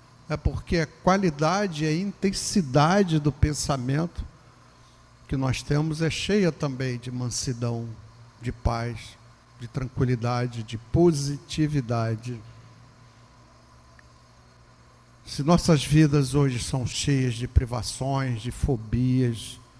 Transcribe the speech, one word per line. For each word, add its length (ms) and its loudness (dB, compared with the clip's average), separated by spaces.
é 80 -2
porque 400 -2
a 80 2
qualidade 1000 2
e 40 2
a 80 2
intensidade 1200 2
do 140 2
pensamento 920 -2
que 80 -4
nós 280 -2
temos 400 0
é 80 0
cheia 400 2
também 480 -4
de 100 -10
mansidão, 800 -4
de 120 -6
paz, 680 -8
de 80 -16
tranquilidade, 920 -2
de 160 -10
positividade. 1600 0
Se 160 -8
nossas 420 4
vidas 520 4
hoje 280 2
são 220 -4
cheias 480 0
de 140 -6
privações, 960 -2
de 80 -4
fobias, 1080 0